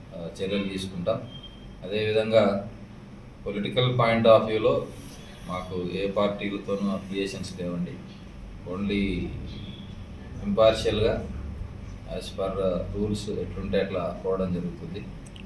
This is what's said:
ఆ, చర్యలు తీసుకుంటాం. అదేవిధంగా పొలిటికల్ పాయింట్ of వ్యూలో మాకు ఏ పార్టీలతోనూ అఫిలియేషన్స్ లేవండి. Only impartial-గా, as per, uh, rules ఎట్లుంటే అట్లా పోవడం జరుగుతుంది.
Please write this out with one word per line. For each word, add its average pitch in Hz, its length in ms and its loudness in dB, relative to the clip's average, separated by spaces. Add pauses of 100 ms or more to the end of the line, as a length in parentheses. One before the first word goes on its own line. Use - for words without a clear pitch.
(160)
ఆ, 85 120 -6 (140)
చర్యలు 95 260 0
తీసుకుంటాం. 92 520 -2 (640)
అదేవిధంగా 107 840 4 (800)
పొలిటికల్ 127 520 2
పాయింట్ 113 300 6
of 110 80 12
వ్యూలో 110 500 4 (640)
మాకు 90 440 -4
ఏ 98 180 0
పార్టీలతోనూ 101 800 0
అఫిలియేషన్స్ 95 720 -4
లేవండి. 87 300 -2 (800)
Only 95 580 0 (1200)
impartial-గా, 110 760 4 (960)
as 95 60 -8
per, 95 260 -4
uh, 95 480 0
rules 101 420 -2
ఎట్లుంటే 98 400 0
అట్లా 92 440 -2
పోవడం 95 300 0
జరుగుతుంది. 87 500 -6 (420)